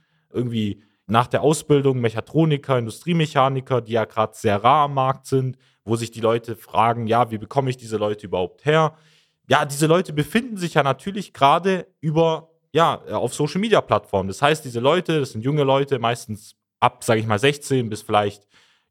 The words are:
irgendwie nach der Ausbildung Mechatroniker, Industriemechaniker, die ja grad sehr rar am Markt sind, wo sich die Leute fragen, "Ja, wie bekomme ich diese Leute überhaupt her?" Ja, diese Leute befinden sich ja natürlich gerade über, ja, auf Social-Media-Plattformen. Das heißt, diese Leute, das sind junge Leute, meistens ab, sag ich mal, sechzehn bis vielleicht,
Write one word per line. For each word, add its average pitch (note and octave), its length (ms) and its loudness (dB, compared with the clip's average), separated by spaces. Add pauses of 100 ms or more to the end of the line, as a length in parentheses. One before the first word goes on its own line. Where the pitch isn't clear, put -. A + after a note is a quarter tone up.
(320)
irgendwie A2+ 480 -4 (280)
nach A#2 180 2
der - 160 -4
Ausbildung C#3 580 2
Mechatroniker, C#3 760 0
Industriemechaniker, C3+ 1000 0
die A2 140 -8
ja A2 100 2
grad A2 320 -4
sehr G2+ 260 0
rar C#3+ 220 4
am C#3+ 100 -4
Markt C3+ 320 -2
sind, C3 320 -2 (260)
wo A2+ 120 -2
sich A#2 160 -6
die G#2+ 80 -14
Leute A2+ 340 0
fragen, A2+ 540 0
"Ja, A#2 240 2
wie A2 60 -4
bekomme C3+ 300 -4
ich B2 80 -4
diese A2 200 -8
Leute G#2 300 -4
überhaupt F2+ 380 -4
her?" D#3 300 2 (540)
Ja, C#3+ 160 2
diese D3 240 0
Leute E3+ 240 2
befinden G#3+ 440 -2
sich F3 180 -6
ja D3 100 2
natürlich F#3+ 480 -6
gerade F3 560 2 (120)
über, D#3+ 520 0 (200)
ja, D3+ 380 2
auf G#2+ 240 -2
Social-Media-Plattformen. D3 960 0
Das F#2+ 120 -8
heißt, D#3 240 0
diese A#2 140 -8
Leute, D#3+ 400 2
das C3 140 -4
sind A2 100 -8
junge C#3+ 220 0
Leute, C3+ 340 2
meistens A#2 560 -6 (240)
ab, - 240 0
sag A2+ 160 2
ich A2 80 -4
mal, G#2+ 140 0
sechzehn C3 500 0
bis G#2+ 120 -10
vielleicht, G#2 440 -2 (440)